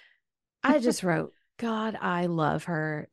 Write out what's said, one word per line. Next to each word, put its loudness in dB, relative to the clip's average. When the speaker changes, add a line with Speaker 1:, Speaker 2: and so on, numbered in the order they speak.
Speaker 1:
I 6
Speaker 2:
<laughs> -2
Speaker 1:
just 0
wrote, 0
"God, -4
I 0
love 0
her -4